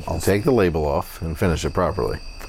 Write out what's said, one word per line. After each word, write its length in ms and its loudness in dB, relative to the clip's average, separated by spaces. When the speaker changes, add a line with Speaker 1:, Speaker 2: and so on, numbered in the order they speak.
Speaker 1:
I'll 120 -2
Speaker 2:
Take 240 2
the 100 2
label 340 4
off 340 -2
and 160 -4
finish 280 2
it 60 0
properly. 460 0